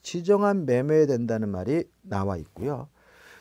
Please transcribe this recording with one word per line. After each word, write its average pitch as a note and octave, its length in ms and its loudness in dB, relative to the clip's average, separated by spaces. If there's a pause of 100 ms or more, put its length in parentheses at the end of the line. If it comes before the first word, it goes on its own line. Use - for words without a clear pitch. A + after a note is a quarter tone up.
지정한 G3 640 0
매매해야 C#3+ 400 4
된다는 A2+ 440 -2
말이 G2 340 -2 (180)
나와 G2 360 -4
있고요. B2 500 -8 (540)